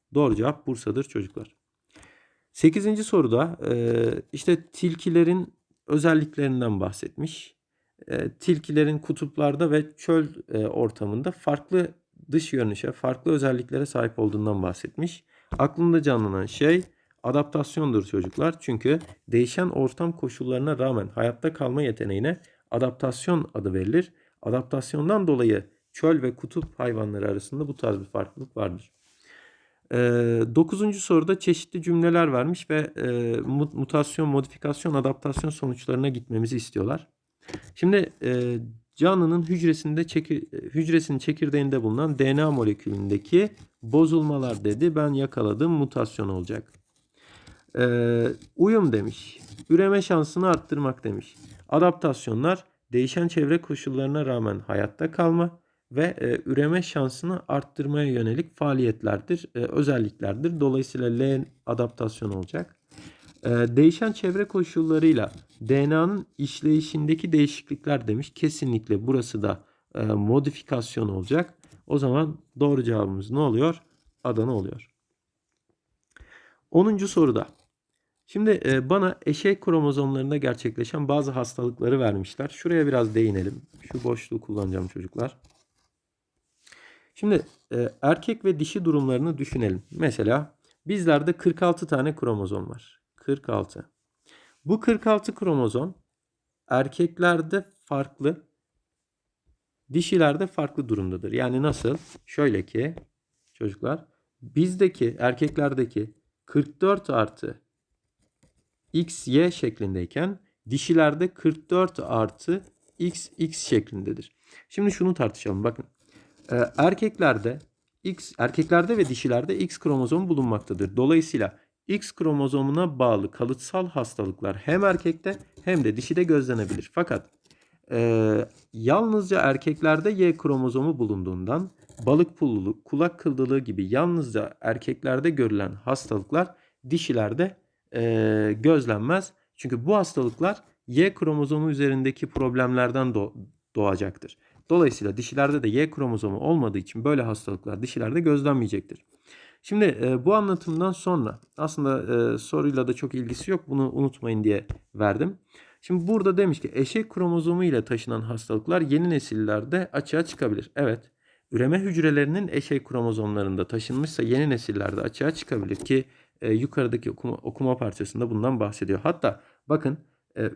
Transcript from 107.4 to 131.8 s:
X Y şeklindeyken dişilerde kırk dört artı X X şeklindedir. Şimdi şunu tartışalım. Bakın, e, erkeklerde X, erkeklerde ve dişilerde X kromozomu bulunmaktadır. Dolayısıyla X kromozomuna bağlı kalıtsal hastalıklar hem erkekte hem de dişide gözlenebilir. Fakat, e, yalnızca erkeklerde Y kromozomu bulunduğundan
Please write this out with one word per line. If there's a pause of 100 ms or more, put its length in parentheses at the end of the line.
X
Y
şeklindeyken (300)
dişilerde
kırk
dört
artı (380)
X
X
şeklindedir. (340)
Şimdi
şunu
tartışalım.
Bakın, (640)
e, (220)
erkeklerde (440)
X,
erkeklerde
ve
dişilerde
X
kromozomu
bulunmaktadır.
Dolayısıyla (280)
X
kromozomuna
bağlı
kalıtsal
hastalıklar
hem
erkekte (260)
hem
de
dişide
gözlenebilir.
Fakat, (600)
e, (240)
yalnızca
erkeklerde
Y
kromozomu
bulunduğundan (340)